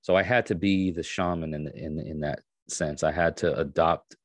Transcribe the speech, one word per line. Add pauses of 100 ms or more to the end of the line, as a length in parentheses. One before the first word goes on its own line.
So
I
had
to
be
the
shaman
in,
in,
in
that (280)
sense.
I
had
to
adopt